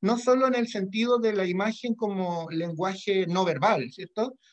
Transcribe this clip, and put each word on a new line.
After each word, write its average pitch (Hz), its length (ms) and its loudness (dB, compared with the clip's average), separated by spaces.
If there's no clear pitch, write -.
no 226 160 2
solo 254 300 4
en 254 80 2
el 240 120 0
sentido 220 520 0
de 220 140 2
la 190 120 0
imagen 214 480 -2
como 185 560 -4
lenguaje 175 800 -2
no 180 180 2
verbal, 160 460 0
¿cierto? 220 440 -6